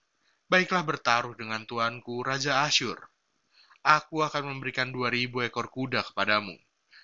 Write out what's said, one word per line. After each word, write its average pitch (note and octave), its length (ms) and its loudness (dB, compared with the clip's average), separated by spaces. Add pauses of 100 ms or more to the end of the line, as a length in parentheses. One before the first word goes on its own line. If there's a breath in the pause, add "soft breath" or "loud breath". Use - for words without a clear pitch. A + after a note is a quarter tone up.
(500)
baiklah F#3 320 4
bertaruh A#2+ 560 0
dengan A2 320 -8
tuanku, A#2+ 560 -4
Raja C3+ 400 0
Asyur. B2+ 320 0 (880 soft breath)
Aku D3+ 400 4
akan C#3+ 320 -4
memberikan B2+ 320 -4
dua B2 240 -2
ribu A#2+ 320 -2
ekor A#2 240 -4
kuda B2+ 320 -2
kepadamu, G2+ 560 0 (460 soft breath)